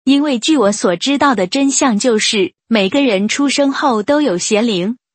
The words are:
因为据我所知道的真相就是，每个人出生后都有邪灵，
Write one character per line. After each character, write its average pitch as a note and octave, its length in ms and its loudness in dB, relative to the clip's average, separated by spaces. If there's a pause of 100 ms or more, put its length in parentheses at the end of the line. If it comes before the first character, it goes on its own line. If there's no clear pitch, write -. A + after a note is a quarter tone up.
因 C#4 180 4
为 C#4+ 160 -2
据 D#4 180 0
我 G#3 140 2
所 G#3 240 -2
知 C4+ 240 -2
道 C#4 160 2
的 F#3 140 -2
真 C#4 240 0
相 B3+ 260 0
就 A#3 180 0
是， G3+ 360 -2 (160)
每 G#3 200 2
个 C#4 140 0
人 G#3 240 0
出 C#4+ 220 -2
生 C#4 240 0
后 A#3+ 320 -2
都 D4 180 0
有 F#3+ 160 0
邪 G#3 240 0
灵， G#3+ 360 -2 (160)